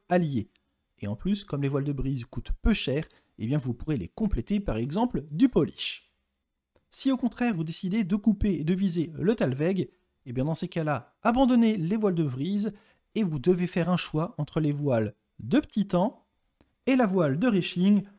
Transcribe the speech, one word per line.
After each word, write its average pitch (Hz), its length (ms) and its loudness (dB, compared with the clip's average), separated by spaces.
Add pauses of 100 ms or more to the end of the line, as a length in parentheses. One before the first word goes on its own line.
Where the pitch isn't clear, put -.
allié. 151 400 0 (520)
Et 107 60 -8
en 104 100 -6
plus, 202 280 -4
comme 139 160 -6
les 139 80 0
voiles 139 160 -2
de 147 80 -4
brise 135 320 -4
coûtent - 280 -6 (100)
peu - 100 6
cher, 147 340 -2 (320)
eh 107 80 -6
bien, 143 120 0
vous 123 160 -4
pourrez 151 220 -4
les 85 120 -4
compléter 208 520 -2
par 131 160 -2
exemple 151 540 -2
du 196 180 4
polish. - 600 -2 (800)
Si - 200 -2
au 262 60 2
contraire 240 380 -2
vous 160 100 -2
décidez 185 400 -2
de 180 120 -2
couper 208 380 2
et 156 100 -4
de 180 100 2
viser 175 400 -2
le 165 200 0
Talweg, 165 560 0 (360)
eh 127 60 -10
bien, 131 120 -2
dans 156 100 -2
ces 175 140 -6
cas-là, 151 540 -4
abandonnez 233 540 4
les 175 200 0
voiles 208 180 2
de 165 100 2
brise 190 480 -2 (420)
et 214 100 0
vous 156 140 -2
devez 175 280 2
faire 170 240 -2
un 175 60 2
choix 165 420 -4
entre 156 220 -4
les 151 120 2
voiles 131 420 0 (260)
de 139 180 2
petit 208 280 -2
temps 185 380 0 (600)
et 262 100 4
la 247 100 4
voile 165 320 2
de 247 100 2
Racing, 196 560 2 (140)